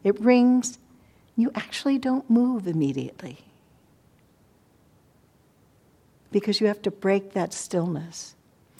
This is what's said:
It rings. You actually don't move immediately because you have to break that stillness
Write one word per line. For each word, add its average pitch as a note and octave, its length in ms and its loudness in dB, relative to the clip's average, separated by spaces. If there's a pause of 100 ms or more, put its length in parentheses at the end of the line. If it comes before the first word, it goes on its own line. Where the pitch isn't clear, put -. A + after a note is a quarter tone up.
It G3+ 160 0
rings. B3 580 2 (580)
You A#3 200 0
actually C#4 420 -2
don't C4 320 -2
move A#3 380 2
immediately C#3 720 -4 (3000)
because G3+ 300 0
you G#3+ 60 4
have G#3 160 -4
to F#3+ 80 -2
break G3 420 0
that F3+ 200 -2
stillness E3+ 840 -6 (440)